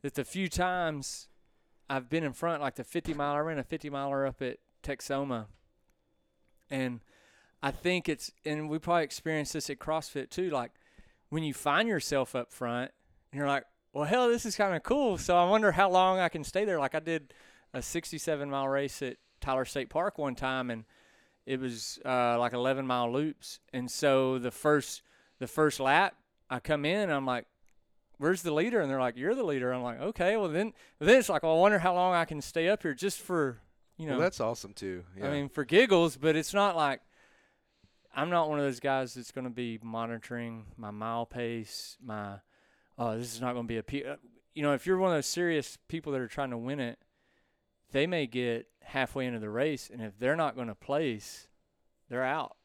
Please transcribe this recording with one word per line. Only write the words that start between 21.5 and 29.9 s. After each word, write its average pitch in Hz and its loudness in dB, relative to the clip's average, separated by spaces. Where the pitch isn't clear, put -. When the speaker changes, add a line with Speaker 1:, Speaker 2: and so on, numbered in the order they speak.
Speaker 1:
was, 120 -6
uh, 120 2
like, 120 2
eleven 131 0
mile 123 0
loops. 147 -4
And 123 -6
so 131 4
the 120 -4
first, - 0
the 127 -6
first 156 2
lap, 147 4
I 127 -4
come 147 0
in, 180 0
and 185 0
I'm 139 0
like, 123 -2
"Where's 170 2
the 170 -2
leader?" 208 2
And 143 0
they're 135 0
like, 123 0
"You're 156 0
the 262 -2
leader." 131 0
I'm 127 -2
like, 120 -6